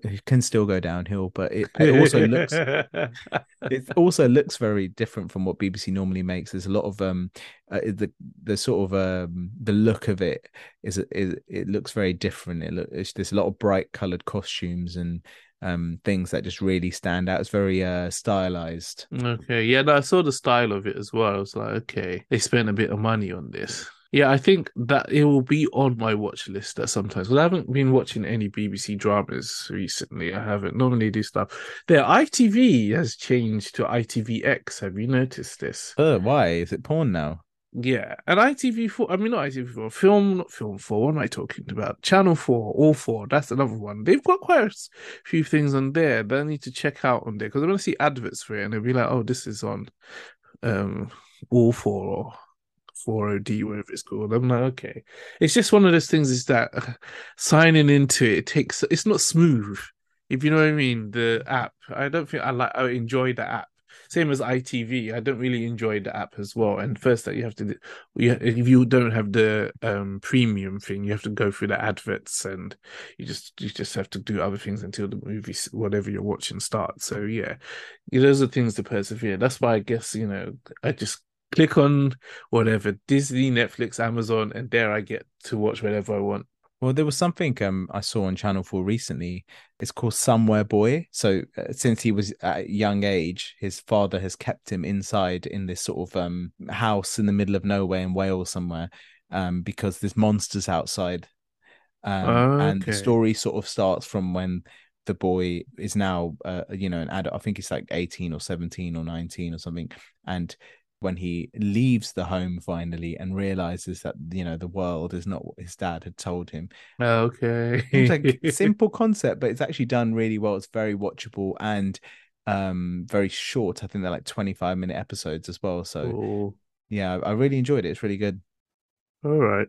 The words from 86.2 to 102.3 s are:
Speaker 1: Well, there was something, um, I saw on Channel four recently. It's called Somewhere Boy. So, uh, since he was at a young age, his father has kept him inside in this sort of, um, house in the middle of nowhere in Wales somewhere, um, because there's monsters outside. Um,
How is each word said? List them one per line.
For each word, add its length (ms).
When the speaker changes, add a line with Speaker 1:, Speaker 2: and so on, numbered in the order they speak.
Speaker 1:
Well, 140
there 120
was 120
something, 460
um, 280
I 100
saw 240
on 100
Channel 260
four 220
recently. 640
It's 120
called 220
Somewhere 500
Boy. 460
So, 320
uh, 140
since 320
he 80
was 300
at 160
a 140
young 320
age, 560
his 200
father 400
has 160
kept 360
him 140
inside 600
in 180
this 160
sort 260
of, 80
um, 360
house 480
in 80
the 80
middle 220
of 100
nowhere 360
in 120
Wales 380
somewhere, 400
um, 320
because 340
there's 180
monsters 540
outside. 580
Um, 580